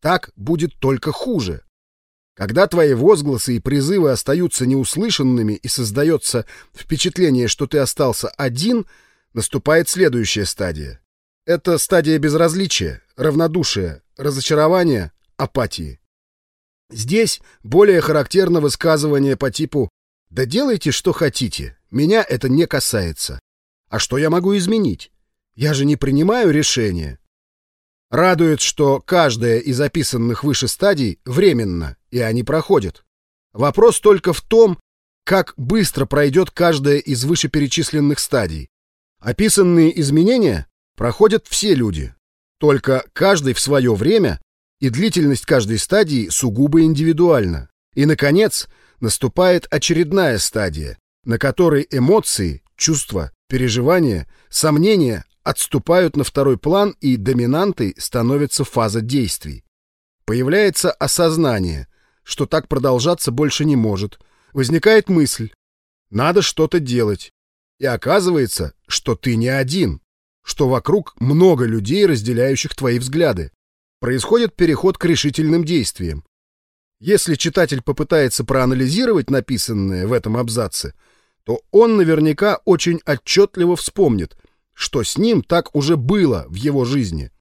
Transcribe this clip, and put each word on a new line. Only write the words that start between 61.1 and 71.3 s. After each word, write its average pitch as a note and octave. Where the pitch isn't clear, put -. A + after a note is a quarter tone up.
что -
так D#3
продолжаться C3+
больше C#3+
не D3
может. G#2
Возникает E3
мысль: C#3+
«Надо D#3
что-то D#3+
делать». A#2+
И C3
оказывается, C3+
что -
ты A#2+
не A#2
один, C3
что -
вокруг C#3
много D3+